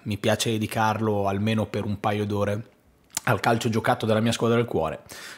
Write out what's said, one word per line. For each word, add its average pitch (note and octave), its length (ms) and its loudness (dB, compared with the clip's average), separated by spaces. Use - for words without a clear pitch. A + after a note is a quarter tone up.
mi G2+ 160 -4
piace A2 320 0
dedicarlo G#2+ 760 0
almeno G#2 400 0
per G#2 180 -4
un G#2 140 -4
paio G#2 280 0
d'ore G2+ 440 -2
al A2+ 160 2
calcio A#2 280 2
giocato A2+ 380 0
dalla A2 140 4
mia A#2 120 2
squadra A#2 240 2
del A#2 100 2
cuore. D#2+ 360 -4